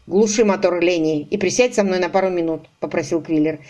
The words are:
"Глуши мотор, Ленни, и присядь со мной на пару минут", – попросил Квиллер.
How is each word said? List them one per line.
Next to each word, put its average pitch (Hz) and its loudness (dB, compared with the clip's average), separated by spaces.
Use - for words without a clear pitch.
"Глуши 208 2
мотор, 180 0
Ленни, 160 0
и - -6
присядь 240 0
со 214 2
мной 190 0
на 175 -2
пару 190 0
минут", – 165 -4
попросил 165 -4
Квиллер. 156 0